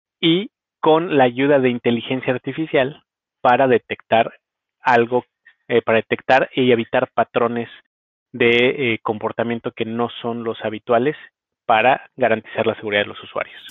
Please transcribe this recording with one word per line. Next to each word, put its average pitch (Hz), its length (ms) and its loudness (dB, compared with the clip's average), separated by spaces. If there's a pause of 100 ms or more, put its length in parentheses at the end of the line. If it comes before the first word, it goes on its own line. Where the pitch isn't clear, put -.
(200)
y 170 300 0 (300)
con 160 360 2
la 135 60 6
ayuda 135 380 2
de 127 100 2
inteligencia 120 640 -4
artificial 139 720 -4 (360)
para 123 280 4
detectar - 640 0 (480)
algo, 120 440 0 (440)
eh, 120 140 2
para 113 160 2
detectar 131 580 0
y 127 160 2
evitar 123 420 -2
patrones 117 540 -2 (640)
de, 120 640 0
eh, - 80 -6
comportamiento 113 680 -6
que - 140 -8
no 117 240 -6 (120)
son 117 220 -8
los 113 220 -8
habituales 117 500 -2 (500)
para 117 520 2
garantizar 110 500 -2
la 107 80 0
seguridad 104 280 -2
de 101 60 -6
los - 140 -16
usuarios. - 480 -12